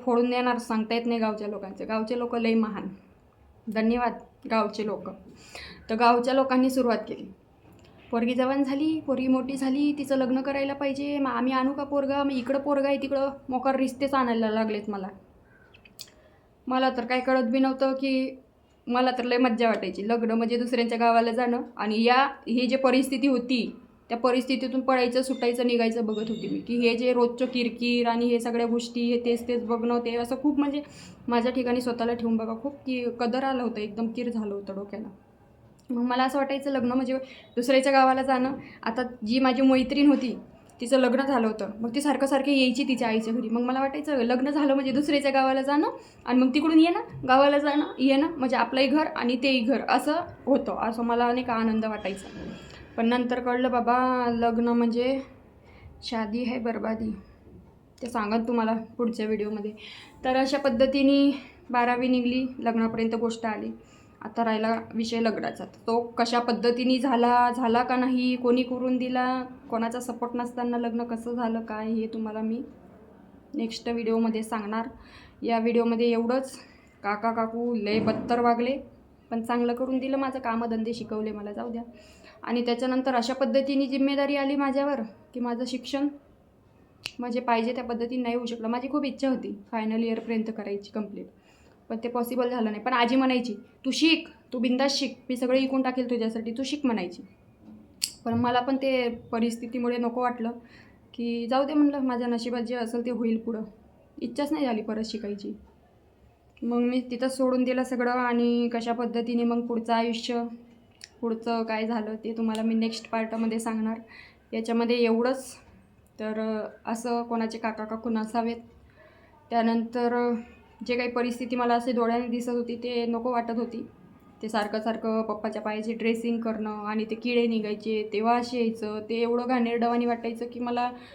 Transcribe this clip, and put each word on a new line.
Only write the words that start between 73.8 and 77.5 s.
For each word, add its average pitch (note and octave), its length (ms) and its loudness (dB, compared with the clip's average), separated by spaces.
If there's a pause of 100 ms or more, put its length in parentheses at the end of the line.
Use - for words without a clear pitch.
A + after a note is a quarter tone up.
व्हिडिओमध्ये A3+ 540 0
सांगणार. A3 460 -6 (560)
या A3+ 140 0
व्हिडिओमध्ये A#3 520 2
एवढंच. A#3+ 480 0 (440)
काका G#3 280 -2
काकू A3+ 440 -2